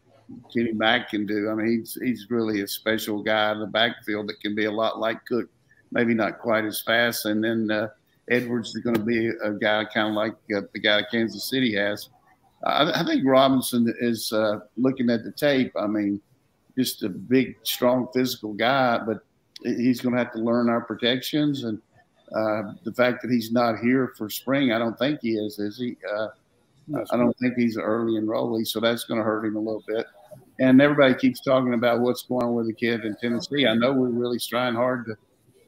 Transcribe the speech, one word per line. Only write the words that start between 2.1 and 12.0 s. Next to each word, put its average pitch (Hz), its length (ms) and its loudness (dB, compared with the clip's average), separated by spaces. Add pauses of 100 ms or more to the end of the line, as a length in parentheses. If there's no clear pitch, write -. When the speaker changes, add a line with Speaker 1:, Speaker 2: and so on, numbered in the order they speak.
Speaker 1:
really 110 300 0
a 101 40 -4
special 107 560 -4
guy 107 300 2
in 107 80 -4
the 107 80 -6
backfield 107 600 -2
that - 120 -12
can 104 160 -4
be 107 80 0
a 107 80 0
lot 107 260 -2
like 113 260 -4
Cook, 117 240 -2 (440)
maybe 117 200 2
not 110 280 0
quite 110 240 0
as 107 180 -6
fast. 117 440 0
And 110 180 0
then, 113 260 0
uh, 107 200 -2 (380)
Edwards 120 460 0
is 117 80 -6
gonna 117 160 2
be 113 300 0
a 107 240 -4
guy 107 320 0
kinda 107 280 0
like, 107 220 -2 (220)
uh, 101 60 -2 (100)
the 104 80 -10
guy 104 320 4
Kansas 110 360 -2
City 131 280 2
has. 101 320 -2 (560)